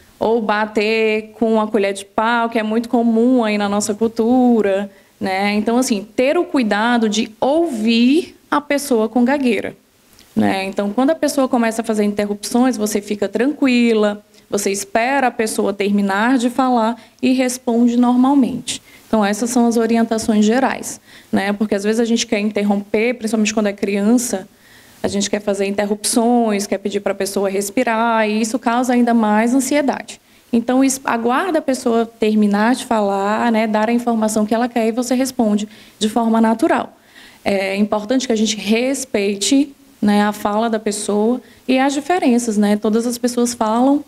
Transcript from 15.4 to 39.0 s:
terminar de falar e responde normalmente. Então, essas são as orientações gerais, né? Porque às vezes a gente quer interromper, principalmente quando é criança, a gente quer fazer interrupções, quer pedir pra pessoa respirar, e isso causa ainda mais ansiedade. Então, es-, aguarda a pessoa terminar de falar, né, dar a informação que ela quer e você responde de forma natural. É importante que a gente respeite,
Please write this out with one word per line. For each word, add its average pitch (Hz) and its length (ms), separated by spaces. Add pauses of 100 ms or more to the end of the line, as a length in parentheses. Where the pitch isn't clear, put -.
terminar 202 640
de 240 120
falar 240 460 (260)
e 254 120
responde 247 640
normalmente. 247 840 (240)
Então, 214 200
essas 208 240
são 233 180
as 226 80
orientações 226 720
gerais, 240 560 (320)
né? 196 180
Porque 208 240
às 196 80
vezes 220 160
a 233 60
gente 226 200
quer 208 140
interromper, 208 760
principalmente 214 380
quando 208 140
é 196 60
criança, 202 720 (540)
a 185 80
gente 202 200
quer 208 120
fazer 196 240
interrupções, 208 1000
quer 196 120
pedir 202 240
pra 202 120
pessoa 196 360
respirar, 226 760
e 214 140
isso 226 180
causa 247 360
ainda 240 200
mais 220 400
ansiedade. 277 680 (280)
Então, 254 320
es-, 269 220
aguarda 269 560
a - 20
pessoa 247 440
terminar 214 680
de 254 120
falar, 214 680
né, 220 160
dar 214 220
a - 20
informação 220 540
que 226 100
ela 240 140
quer 226 180
e 226 60
você 247 200
responde 226 540 (320)
de 214 80
forma 226 320
natural. 233 560 (480)
É 196 320
importante 214 520
que - 40
a 226 60
gente 214 180
respeite, 220 1200 (260)